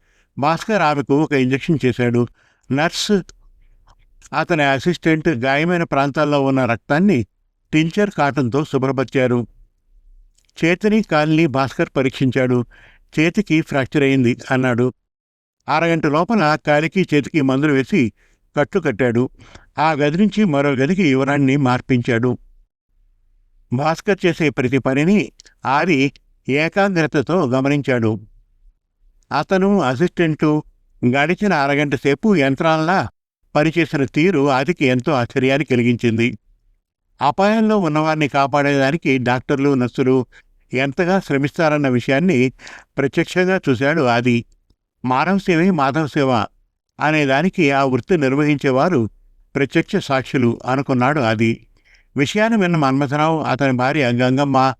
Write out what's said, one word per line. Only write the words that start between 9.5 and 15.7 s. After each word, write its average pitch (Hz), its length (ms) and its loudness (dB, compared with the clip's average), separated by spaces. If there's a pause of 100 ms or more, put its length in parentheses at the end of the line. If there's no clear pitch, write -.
చేతిని, 208 360 0
కాలిని 156 460 0
భాస్కర్ 135 500 -2
పరీక్షించాడు. 127 680 0 (540)
"చేతికి 160 420 0
ఫ్రాక్చర్ 139 420 -2
అయింది," 131 340 2 (140)
అన్నాడు. 127 420 0 (760)
అరగంట 160 360 0